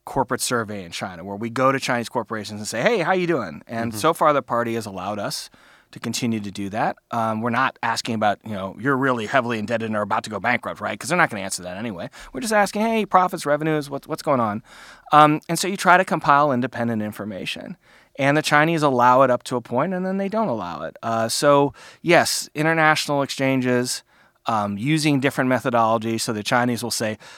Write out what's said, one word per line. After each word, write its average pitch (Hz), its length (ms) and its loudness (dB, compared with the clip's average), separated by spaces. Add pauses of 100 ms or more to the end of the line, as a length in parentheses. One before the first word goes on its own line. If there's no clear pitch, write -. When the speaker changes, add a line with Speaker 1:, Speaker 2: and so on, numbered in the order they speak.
Speaker 1:
corporate 127 360 -2
survey 107 420 -4
in 82 80 -16
China, 90 320 -10
where 98 120 -10
we 113 140 -6
go 131 220 2
to 135 80 0
Chinese 120 300 -2
corporations 107 500 -6
and 104 80 -10
say, 113 140 -4
"Hey, 214 180 -2
how 160 140 -2
you 180 140 -2
doing?" 117 400 -4
And 117 240 -6
Speaker 2:
Mm-hmm. 107 80 -8
Speaker 1:
so 160 140 2
far, 156 200 2
the 139 80 0
party 117 340 -2
has 110 100 -6
allowed 98 340 -8
us 117 300 -8 (420)
to - 80 -18
continue 113 400 -4
to 101 120 -8
do 101 180 -8
that. 127 260 -4 (140)
Um, 113 320 -2
we're 120 80 -2
not 123 320 -2
asking 113 340 -2
about, 107 280 2
you 110 100 -10
know, 95 260 -8
"You're 135 180 0
really 127 280 0
heavily 120 340 0
indebted 113 280 -2
and 107 80 -4
are 104 80 0
about 107 200 -2
to - 60 -10
go 104 100 -8
bankrupt, 107 420 -2
right?" 104 180 -6
'Cause 117 100 -8
they're 175 80 0
not 160 140 4
gonna 104 120 -6
answer 95 200 -8
that 90 140 -10
anyway. 107 320 -8 (240)
We're 262 80 -10
just 220 120 -4
asking, 208 300 2
"Hey, 226 220 0
profits, 180 400 0
revenues, 147 440 0
what, 139 180 -10
what's 151 160 -8
going 139 160 2
on?" 110 240 -2 (480)
Um, 151 380 8
and 165 100 -2
so 190 80 -2
you 196 100 -4
try 180 200 6
to 185 80 4
compile 147 460 4
independent 120 500 -2
information. 107 760 -8 (400)
And 139 180 2
the 156 60 2
Chinese 156 420 4
allow 127 380 6
it 127 100 6
up 123 120 0
to - 120 -4
a 120 60 -2
point, 139 320 -2
and 185 120 -4
then 190 120 -2
they 196 120 -2
don't 214 200 -2
allow 87 340 -6
it. - 180 -10
Uh, 113 280 0
so, 143 440 4 (280)
yes, 156 520 2
international 156 720 2
exchanges, 127 800 0 (420)
um, 104 320 -2
using 147 420 2
different 131 300 0
methodology. 117 680 2
So 117 160 -4
the 104 100 -6
Chinese 120 400 0
will 113 80 -6
say, 110 260 -4 (200)